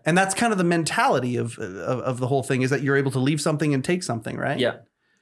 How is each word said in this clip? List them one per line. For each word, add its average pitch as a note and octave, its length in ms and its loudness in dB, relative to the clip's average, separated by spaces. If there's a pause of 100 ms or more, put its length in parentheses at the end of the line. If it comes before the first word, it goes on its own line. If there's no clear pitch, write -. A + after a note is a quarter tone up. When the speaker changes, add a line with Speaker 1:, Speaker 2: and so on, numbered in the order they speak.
Speaker 1:
And D#3+ 120 4
that's F#3+ 180 2
kind A#3 180 2
of G3+ 60 -2
the F3+ 60 2
mentality E3 720 2
of, A#2 220 -4
of, G2+ 420 -4
of B2 200 -4
the B2+ 60 -2
whole C3 160 0
thing, B2+ 200 0
is B2+ 80 2
that C3+ 120 0
you're C#3 140 2
able C#3 160 2
to C3 60 0
leave C#3+ 220 2
something D3+ 340 0
and C3 100 -2
take F3+ 180 0
something, A#2+ 340 -6
right? C3 220 -4
Speaker 2:
Yeah. A#2+ 180 0 (460)